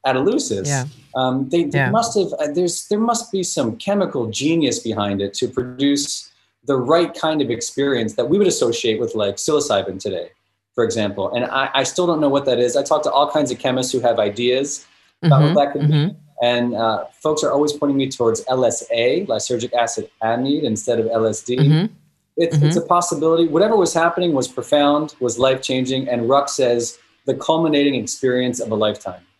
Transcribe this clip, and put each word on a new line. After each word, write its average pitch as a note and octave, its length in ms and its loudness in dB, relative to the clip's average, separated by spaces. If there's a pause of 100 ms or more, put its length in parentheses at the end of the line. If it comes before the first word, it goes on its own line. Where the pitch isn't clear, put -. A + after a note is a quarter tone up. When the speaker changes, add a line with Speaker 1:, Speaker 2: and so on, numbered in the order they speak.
Speaker 1:
at C3 100 2
Eleusis, C#3+ 520 0
Speaker 2:
Yeah. C3+ 180 -2 (300)
Speaker 1:
um, C3 340 0
they, E3+ 140 2
they C#3+ 160 0
Speaker 2:
Yeah. C3+ 100 2
Speaker 1:
must A3+ 280 0
have, F#3+ 160 0
uh, D3+ 200 -4
there's, F3 360 -2
there G#3 100 0
must A3+ 320 -2
be F#3+ 120 -2
some A#2 340 -4
chemical F#3 500 -2
genius C3+ 520 0
behind G2+ 400 -2
it G2 140 -4
to B2 140 -2
produce C#3 840 -2 (340)
the C#3 120 0
right D#3 360 2
kind D#3 280 -2
of A#2 80 -2
experience A#2+ 640 -2
that B2 160 -2
we F3+ 80 4
would G3+ 100 4
associate A#2 540 0
with, A2 140 -4
like, G2+ 200 -2
psilocybin G2+ 640 -2
today, F2+ 300 -6 (460)
for A#2+ 100 2
example. G2+ 480 -2
And A#2+ 120 -2
I, C3+ 280 -2
I C#3 100 0
still F3+ 240 -2
don't D#3 140 0
know D3 80 4
what C#3 160 0
that B2 140 2
is. B2 180 2
I C#3 60 0
talk D3+ 200 0
to - 80 -2
all C#3+ 180 2
kinds C#3+ 220 0
of A#2 80 -6
chemists B2+ 320 -2
who C3 80 0
have A#2 180 2
ideas A#2+ 680 -2 (380)
about D3+ 180 6
Speaker 2:
Mm-hmm. D#3 140 4
Speaker 1:
what C#3+ 100 4
that - 80 -6
could D3 140 0
be. D3+ 60 4
Speaker 2:
Mm-hmm. D3+ 260 0 (240)
Speaker 1:
And, A#2+ 320 0
uh, A2 300 -2 (180)
folks D#3 220 0
are - 60 0
always D3 200 2
pointing C#3+ 260 0
me C3+ 120 0
towards A2+ 400 0
L B2+ 160 2
S - 260 -2
A, B2+ 340 0
lysergic A#2+ 480 -4
acid A#2 360 -2 (120)
amide, C3 420 0
instead A2+ 360 -2
of A2 80 0
L A2+ 180 0
S G#2+ 160 -2
D. B2 140 -4
Speaker 2:
Mm-hmm. D#3 380 4 (420)
Speaker 1:
It's, E3 220 2
it's D3+ 180 4
a - 60 2
Speaker 2:
Mm-hmm. - 80 -8
Speaker 1:
possibility. E3 580 2
Whatever G3+ 300 2
was F3+ 160 2
happening E3+ 400 2
was C3 160 0
profound, D3 720 0
was A#2 180 -2
life-changing, C3 720 0
and A#2+ 180 0
Ruck C#3 220 2
says, A#2+ 500 0 (260)
the C3+ 100 0
culminating D3 600 2
experience B2+ 640 -2
of A2+ 100 -8
a A2 60 -2
lifetime. G#2 460 -2 (180)